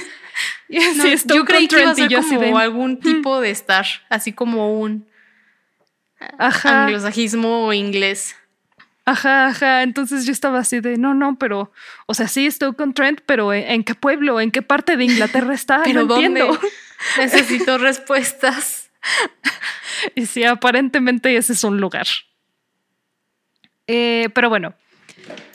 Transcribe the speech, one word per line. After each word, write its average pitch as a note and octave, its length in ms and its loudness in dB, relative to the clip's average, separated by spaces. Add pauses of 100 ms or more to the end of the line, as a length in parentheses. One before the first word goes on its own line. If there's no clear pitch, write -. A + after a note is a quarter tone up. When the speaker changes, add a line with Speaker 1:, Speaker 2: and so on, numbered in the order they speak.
Speaker 1:
<laughs> - 40 -14 (640)
Speaker 2:
Y D4+ 80 -4
así, D#4+ 500 2
Speaker 1:
No, D4 80 4
yo D4+ 100 4
creí E4+ 220 4
que D#4 140 4
iba C#4 80 4
a D#4+ 60 4
Speaker 2:
Stoke-on-Trent, - 20 -6
y C4 40 2
Speaker 1:
ser G#3+ 100 4
Speaker 2:
yo B3 80 2
así D4+ 160 0
Speaker 1:
como A3+ 240 2
Speaker 2:
de A3 40 4
Speaker 1:
algún B3 360 -2
tipo D4 420 0
de A3 80 0
estar, G3 360 0 (240)
así G#3+ 240 -4
como G#3+ 460 -2
un G#3+ 280 -6 (1300)
Speaker 2:
Ajá. C4+ 480 2
Speaker 1:
anglosajismo A3 800 -2
o G#3+ 80 0
inglés. G3 640 -2 (680)
Speaker 2:
Ajá, C4+ 420 2
ajá. C4 360 2
Entonces C4 420 -4
yo C4+ 80 -2
estaba B3+ 260 -2
así B3 220 -2
de, A#3+ 160 -4
"No, C4+ 180 0
no, C#4 240 0
pero, G3+ 320 -4 (340)
o A3 80 -6
sea, A3 140 -2
sí, C4+ 240 0
Stoke-on-Trent, C#4 720 -2
pero G#3+ 280 2
¿en, G3+ 140 -2
en A3+ 180 0
qué A#3 100 -6
pueblo? C#4 460 0
¿En A3 100 -2
qué C4+ 100 -2
parte D4 360 0
de B3+ 80 2
Inglaterra B3 480 2
está? C4+ 280 0
Speaker 1:
<laughs> D4+ 40 0
¿Pero C#4 200 2
Speaker 2:
No A#3 100 2
entiendo." F4 320 2
Speaker 1:
dónde? D#4+ 200 0 (500)
Necesito B3+ 600 2
respuestas. C4 1080 -2 (180)
Speaker 2:
<laughs> - 1120 -6
Y A#3 140 -4
sí, A#3+ 160 -2
aparentemente B3 920 2
ese A#3 160 0
es - 100 -2
un G3+ 180 0
lugar. - 240 -4 (1800)
Eh, A#3 480 0
pero A#3+ 140 4
bueno, F#3+ 260 -2 (800)